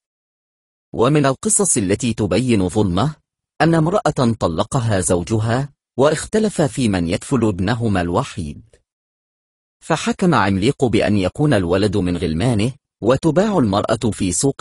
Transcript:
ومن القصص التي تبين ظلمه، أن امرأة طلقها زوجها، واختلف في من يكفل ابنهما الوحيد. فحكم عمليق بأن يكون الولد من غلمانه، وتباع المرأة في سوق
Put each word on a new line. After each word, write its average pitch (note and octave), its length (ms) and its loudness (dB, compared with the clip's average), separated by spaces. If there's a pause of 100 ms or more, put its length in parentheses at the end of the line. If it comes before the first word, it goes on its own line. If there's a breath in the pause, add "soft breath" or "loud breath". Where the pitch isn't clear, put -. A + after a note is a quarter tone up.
(960)
ومن C3+ 320 2
القصص F#3+ 500 0
التي G#2+ 380 0
تبين G#2 540 0
ظلمه، G#2 460 0 (480)
أن E3 120 4
امرأة D#3 680 0
طلقها G2+ 600 0
زوجها، A2 720 -2 (260)
واختلف E3 640 0
في B2+ 260 0
من F2+ 200 0
يكفل A#2 360 -2
ابنهما G#2+ 560 0
الوحيد. E2+ 640 -4 (1160)
فحكم F3+ 540 0
عمليق G2+ 500 2
بأن G#2 320 2
يكون B2+ 380 0
الولد F#2+ 420 0
من F2+ 200 0
غلمانه، G2+ 560 -2 (300)
وتباع E3 560 2
المرأة A2 540 0
في F#2 200 -2
سوق C#3 280 -2